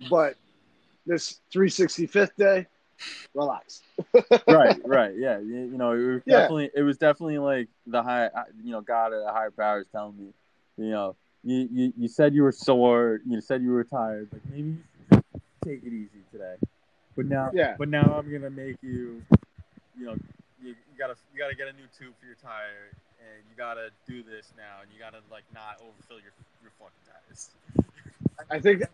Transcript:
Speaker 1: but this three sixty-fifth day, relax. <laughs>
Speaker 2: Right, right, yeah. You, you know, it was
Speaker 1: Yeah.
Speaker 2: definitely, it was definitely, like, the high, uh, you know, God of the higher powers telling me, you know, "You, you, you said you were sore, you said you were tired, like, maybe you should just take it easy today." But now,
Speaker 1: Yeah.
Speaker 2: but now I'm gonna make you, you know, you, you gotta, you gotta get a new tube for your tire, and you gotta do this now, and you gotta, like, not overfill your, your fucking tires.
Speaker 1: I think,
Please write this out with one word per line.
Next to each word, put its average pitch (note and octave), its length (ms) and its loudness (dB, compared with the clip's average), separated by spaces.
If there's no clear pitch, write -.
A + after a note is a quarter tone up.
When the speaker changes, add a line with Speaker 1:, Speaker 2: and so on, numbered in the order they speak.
Speaker 1:
but D#3 260 2
this - 340 -6
three F#3+ 180 4
sixty-fifth F#3 680 0
day, G3 280 4
relax. C#3 480 -6
<laughs> A#3+ 80 8
Speaker 2:
Right, D#3 280 8
right, A#2+ 320 2
yeah. A#2+ 220 -2
You, A2+ 200 -8
you C3 60 -10
know, A#2+ 160 0
it A#2+ 120 0
was B2+ 200 -2
Speaker 1:
Yeah. C4 140 6
Speaker 2:
definitely, D3+ 360 0
it C#3+ 60 2
was C#3+ 160 0
definitely, D3+ 420 0
like, C3+ 280 -2
the A#2 160 -2
high, B2 220 -2
uh, A#2 180 -6
you A#2+ 80 -10
know, A2 100 -8
God A2+ 320 -2
of G#2+ 100 -6
the G#2+ 80 -6
higher A2 200 -4
powers G#2 400 -2
telling G#2 260 -10
me, G2 160 -18
you A2 140 -6
know, G2+ 240 -6
"You, B2+ 280 -2
you, B2+ 260 -2
you A#2 120 -2
said D3 240 4
you C#3+ 100 4
were C3+ 80 6
sore, A#2+ 720 2
you A#2 160 -4
said C3 200 -4
you B2 100 -2
were A#2+ 140 2
tired, A2 480 -6
like, - 160 -18
maybe D3 200 -10
you D#3+ 80 -8
should - 100 8
just - 100 -16
take C3+ 200 -10
it A#2+ 100 -12
easy G#2 380 -14
today." G2 240 -16
But C3 120 -6
now, C3+ 260 -4
Speaker 1:
Yeah. C#3+ 240 0
Speaker 2:
but D3 120 -6
now D3 280 2
I'm D3 140 -8
gonna C#3 180 -10
make C3+ 320 -14
you, B2 400 -12
you B3 80 -16
know, A2+ 100 -12
you, B2+ 80 -18
you A#2+ 60 -20
gotta, B2+ 180 -10
you C#3 60 -16
gotta C#3 160 -10
get C3+ 120 -12
a C3+ 60 -18
new C3+ 120 -20
tube B2+ 220 -20
for B2+ 60 -20
your A#2+ 100 -20
tire, G#2 540 -18
and G#2+ 300 -20
you A2+ 60 -20
gotta A#2 340 -12
do B2 160 -16
this A2 340 -20
now, G2+ 240 -20
and G#2 100 -20
you G#2+ 80 -20
gotta, A2 200 -20
like, G#2+ 120 -20
not G#2+ 260 -20
overfill A2+ 400 -20
your, G2+ 140 -20
your A2 180 -20
fucking - 260 -20
tires. - 460 -20
Speaker 1:
I D#3 100 -6
think, G3 240 4